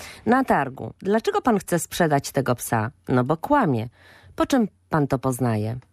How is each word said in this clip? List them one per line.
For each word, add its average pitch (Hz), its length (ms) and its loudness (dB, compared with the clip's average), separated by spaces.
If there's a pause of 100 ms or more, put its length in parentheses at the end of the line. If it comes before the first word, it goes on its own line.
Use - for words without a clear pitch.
(260)
„Na 254 180 4
targu. 135 540 -2
Dlaczego 226 420 0
pan 214 180 2
chce 175 200 -2
sprzedać 151 540 0
tego 127 220 0
psa? 117 360 -2 (180)
No 123 160 2
bo 151 120 0
kłamie. 147 520 0 (480)
Po 330 100 0
czym 240 220 2 (200)
pan 147 180 2
to 131 120 0
poznaje? 120 580 -2 (160)